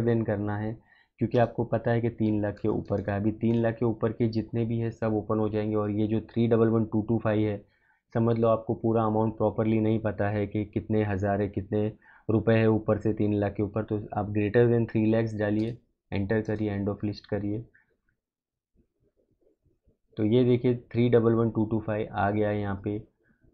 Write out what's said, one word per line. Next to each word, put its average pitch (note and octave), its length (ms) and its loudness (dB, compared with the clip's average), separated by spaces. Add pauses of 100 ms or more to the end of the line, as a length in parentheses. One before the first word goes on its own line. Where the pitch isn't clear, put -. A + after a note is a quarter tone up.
than A2+ 220 2
करना G#2 300 -4
है, A2 200 -6 (400)
क्योंकि A#2 200 0
आपको A#2 260 2
पता A2+ 280 -2
है A#2 100 2
कि A#2 80 0
तीन G#2+ 320 0
लाख G2+ 200 -4
के A2 60 -2
ऊपर G#2+ 340 -2
का G2+ 120 -4
है। G2+ 60 -2
अभी G#2+ 120 0
तीन A2+ 240 0
लाख A2+ 200 0
के B2 100 -2
ऊपर A2+ 260 0
के A#2 160 0
जितने A2 380 -2
भी A#2 140 -2
हैं A#2 120 -2
सब A2+ 220 -2
ओपन G#2+ 260 0
हो G#2+ 100 2
जाएंगे। G#2+ 260 -2
और G#2 160 0
ये G#2+ 160 0
जो A2 140 0
थ्री A#2 260 -2
डबल A2+ 200 4
वन A2+ 180 2
टू G#2+ 160 -2
टू A2+ 180 0
फ़ाइव G#2+ 280 0
है, G2+ 180 -6 (480)
समझ A#2 260 2
लो A#2 80 4
आपको A2+ 260 2
पूरा A2+ 300 0
अमाउंट A2 340 0
प्रॉपरली A2 420 0
नहीं A2 200 2
पता G#2 300 -2
है G#2 180 -2
कि G#2 180 -2
कितने G#2+ 380 -2
हज़ार G2+ 380 0
है, G2+ 80 -2
कितने G#2 440 -2 (360)
रुपए A2 240 4
है A2 160 4
ऊपर G#2+ 280 2
से G#2+ 160 -2
तीन G#2 200 0
लाख G2+ 200 0
के G#2+ 100 -2
ऊपर, G#2 200 -4
तो G#2+ 300 -4
आप G#2 160 -4
greater G#2 440 2
than A#2 140 2
three A2 280 2
lakhs A2 240 -2
डालिए, G#2+ 380 -2 (360)
एंटर G2+ 280 0
करिए, G#2+ 380 -2
end G2+ 140 -2
of G2+ 120 -8
list G2+ 200 -6
करिए। G#2 400 -6 (2500)
तो G#2+ 80 -2
ये A#2+ 180 4
देखिए B2 320 2
थ्री B2 340 0
डबल A#2 240 4
वन A2+ 160 2
टू A2 160 0
टू A2 140 -2
फ़ाइव G#2+ 320 -4
आ G#2 200 0
गया G#2 180 0
है G#2 120 -2
यहाँ G2 220 -6
पे। G#2 240 -6 (460)